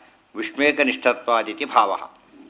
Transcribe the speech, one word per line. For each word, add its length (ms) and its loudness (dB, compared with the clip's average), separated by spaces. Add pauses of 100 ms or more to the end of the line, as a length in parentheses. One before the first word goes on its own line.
(360)
ವಿಷ್ಣುವೇಕನಿಷ್ಠತ್ವಾದಿತಿ 1300 0
ಭಾವಃ. 460 0 (380)